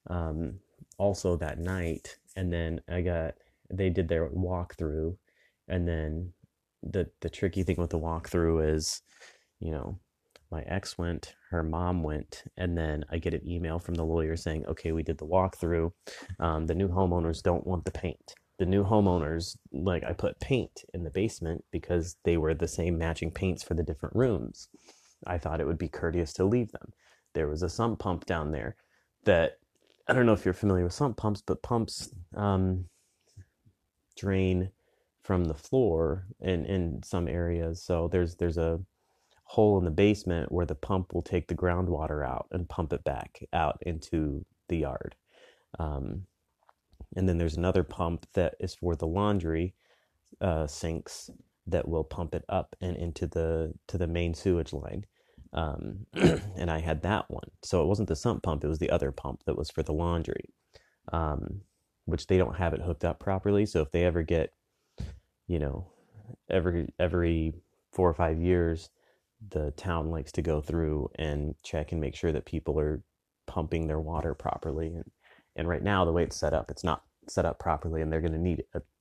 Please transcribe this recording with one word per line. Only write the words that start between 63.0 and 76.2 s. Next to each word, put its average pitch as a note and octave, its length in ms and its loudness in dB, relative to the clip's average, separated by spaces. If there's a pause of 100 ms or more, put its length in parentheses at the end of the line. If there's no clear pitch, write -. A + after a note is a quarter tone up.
up E2 120 0
properly. G2+ 460 2
So F2+ 160 2
if D2+ 120 0
they F2 120 4
ever E2+ 180 4
get, D#2+ 300 0 (920)
you F2 120 0
know, D2 320 -4 (600)
every, E2+ 480 2
every E2+ 560 2 (360)
four F2+ 200 6
or D#2 40 2
five D#2+ 240 2
years, E2+ 520 2 (600)
the D2+ 260 -2
town E2 340 -2
likes D#2+ 220 -6
to F2 100 -2
go D2+ 180 0
through D#2 540 0
and D2 480 -2
check - 300 -6
and E2 80 0
make C#2+ 160 -4
sure E2+ 160 0
that D2 120 -4
people D#2 360 -2
are D2+ 200 0 (460)
pumping D#2+ 400 -2
their D#2 140 -2
water D#2 340 -2
properly. D#2+ 540 -4
And, E2 200 -10 (460)
and E2 140 -2
right F2 140 0
now, G2 220 2
the E2 80 4
way E2+ 120 4